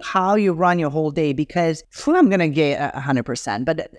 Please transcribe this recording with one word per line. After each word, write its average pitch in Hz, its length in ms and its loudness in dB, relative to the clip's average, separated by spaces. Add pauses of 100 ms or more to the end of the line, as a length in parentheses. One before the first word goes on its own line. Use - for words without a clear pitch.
how 190 320 0
you 202 180 2
run 175 260 2
your 151 120 0
whole 156 200 -2
day, 151 220 0
because, 160 560 -2
phew, - 260 -2
I'm 349 140 6
gonna 180 200 2
get 143 460 0
a 135 60 -8
hundred 131 240 -2
percent, 120 400 -6
but 160 340 -4